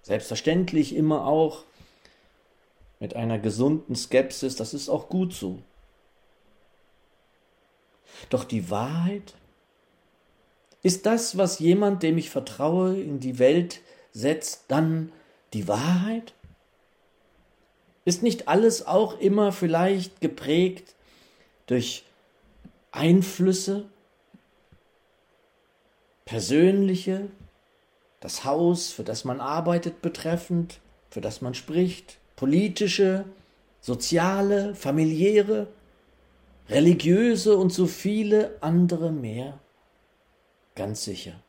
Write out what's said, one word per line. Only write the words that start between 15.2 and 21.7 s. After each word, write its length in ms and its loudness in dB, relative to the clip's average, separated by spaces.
die 140 -4
Wahrheit? 680 0
Ist 180 -2
nicht 240 0
alles 400 4
auch 320 0
immer 340 2
vielleicht 680 0
geprägt 720 -2
durch 380 -2